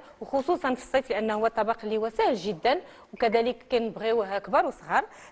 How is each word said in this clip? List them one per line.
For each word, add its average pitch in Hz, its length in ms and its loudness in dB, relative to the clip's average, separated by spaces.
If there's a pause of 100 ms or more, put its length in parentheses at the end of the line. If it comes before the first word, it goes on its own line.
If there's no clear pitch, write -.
(220)
وخصوصًا 277 520 0
في 240 80 -6
الصيف، - 280 0
لأنه 214 240 -2
هو 214 140 2
طبق 220 360 0
اللي 214 140 -2
هو 220 120 -2
سهل 320 260 2
جدًا، 208 460 0 (320)
وكذلك 233 580 0
كنبغيوه 220 680 0
كبار 220 260 2
وصغار. 247 400 0 (260)